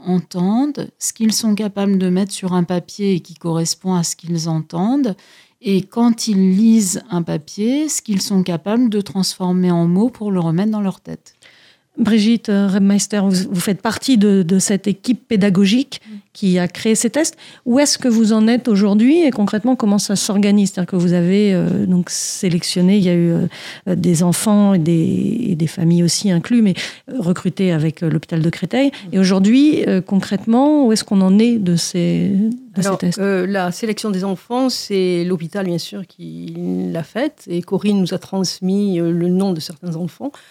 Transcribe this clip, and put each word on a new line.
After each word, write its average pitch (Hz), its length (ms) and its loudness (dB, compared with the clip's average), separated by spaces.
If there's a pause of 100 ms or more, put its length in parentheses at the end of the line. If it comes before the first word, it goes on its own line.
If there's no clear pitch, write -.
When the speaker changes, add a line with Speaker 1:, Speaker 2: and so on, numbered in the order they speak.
Speaker 1:
entendent, 190 840 -2 (100)
ce - 120 -6
qu'ils 220 220 0
sont 214 220 0
capables 202 420 0
de 185 120 0
mettre 196 220 0
sur 185 220 -6
un 180 100 2
papier 185 520 -2
et 165 40 0
qui 165 140 -16
correspond 165 640 -4
à 170 80 0
ce - 120 -6
qu'ils 165 320 -6
entendent, 185 680 -2 (460)
et 196 200 0
quand 233 460 0
ils 190 280 2
lisent 220 540 4
un 170 140 -2
papier, 220 640 -4
ce - 140 -6
qu'ils 196 180 -2
sont 190 220 0
capables 208 460 0
de 208 120 0
transformer 180 680 -2
en 170 160 2
mots 190 220 2
pour 208 220 -8
le 185 80 0
remettre 170 320 0
dans 214 100 -2
leur 190 200 -6
tête. - 320 -18 (640)
Speaker 2:
Brigitte, 220 520 2
euh, 202 180 2
Rebmeister, 202 540 0
vous, 190 280 0
vous 180 100 -4
faites 180 220 -2
partie 233 360 0
de, 196 260 4
de 190 160 2
cette 196 260 0
équipe 208 420 -4
pédagogique 202 800 2
Speaker 1:
Mm. 214 100 -18 (180)
Speaker 2:
qui 180 260 0
a 175 80 0
créé 220 280 -2
ces 226 140 0
tests. 320 280 -2 (280)
Où 240 140 2
est-ce 285 180 2
que - 100 -2
vous 226 260 4
en 220 140 4
êtes 240 200 0
aujourd'hui 214 560 4
et 277 80 2
concrètement, 214 440 0
comment 208 220 2
ça 202 180 -2
s'organise ? 202 560 2
C'est-à-dire 180 200 -6
que 196 40 -2
vous 175 180 2
avez, 190 400 2
euh, 180 320 0
donc 180 240 0
sélectionné, 180 880 0
il 202 60 2
y 180 60 2
a 175 60 2
eu, 170 160 2
euh, 175 640 -4
des 170 260 2
enfants 202 520 2
et 185 60 2
des, 165 580 0 (120)
et 185 60 -2
des 156 120 -2
familles 170 360 2
aussi 185 280 0
inclus, 226 300 0
mais, 196 120 2 (360)
euh, 262 100 -6
recrutés 185 520 -2
avec, 160 320 -2
euh, 160 60 0
l'hôpital 160 320 -2
de 165 80 0
Créteil. 247 400 0
Speaker 1:
Mm. 190 240 -10
Speaker 2:
Et 190 60 0
aujourd'hui, 208 680 4
euh, 190 140 0
concrètement, 233 840 0
où 220 60 4
est-ce 214 120 0
qu'on 196 180 0
en 190 180 4
est 233 180 4
de 175 200 0
ces, 175 520 -2
de 220 520 -2
ces 185 60 0
Speaker 3:
Alors, 190 100 0
Speaker 2:
tests ? 175 220 -2
Speaker 3:
euh, 190 280 0
la 190 240 -2
sélection 220 400 -6
des 185 140 -4
enfants, 240 440 -2
c'est 185 540 -2
l'hôpital, 180 420 -4
bien 175 120 -2
sûr, 202 280 -10
qui 170 480 -14 (380)
l'a 165 120 -6
faite. - 440 -8
Et 175 140 -4
Corinne 196 400 0
nous 180 120 -2
a 175 60 -4
transmis, 190 800 -2
euh, 170 120 0
le 175 180 0
nom 190 240 0
de 156 80 -6
certains 175 340 -10
enfants. 180 360 -8 (200)